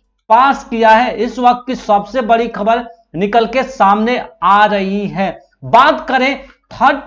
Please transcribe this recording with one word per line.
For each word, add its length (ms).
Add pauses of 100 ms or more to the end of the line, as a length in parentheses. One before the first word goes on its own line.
(300)
पास 360
किया 260
है। 260
इस 220
वक्त 280
की 100
सबसे 460
बड़ी 260
खबर 340 (320)
निकल 320
के 180
सामने 560 (220)
आ 220
रही 420
है। 240 (340)
बात 420
करें 300 (360)
third, 340